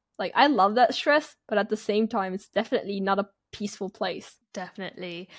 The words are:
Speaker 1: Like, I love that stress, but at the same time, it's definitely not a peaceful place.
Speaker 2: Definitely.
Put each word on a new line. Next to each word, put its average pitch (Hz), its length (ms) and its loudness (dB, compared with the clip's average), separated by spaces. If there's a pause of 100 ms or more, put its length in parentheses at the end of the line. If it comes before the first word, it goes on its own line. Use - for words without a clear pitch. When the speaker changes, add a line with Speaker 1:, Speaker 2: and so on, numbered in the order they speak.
(180)
Speaker 1:
Like, 190 160 -4
I 277 140 6
love 208 260 4
that 247 200 6
stress, 302 420 0 (120)
but 214 80 -2
at 202 140 0
the 220 60 0
same 214 320 0
time, 190 260 -4
it's - 140 -10
definitely 208 520 -2
not 196 200 2
a 202 80 -6 (240)
peaceful 202 380 -8
place. 175 460 -8 (160)
Speaker 2:
Definitely. 180 760 -12 (100)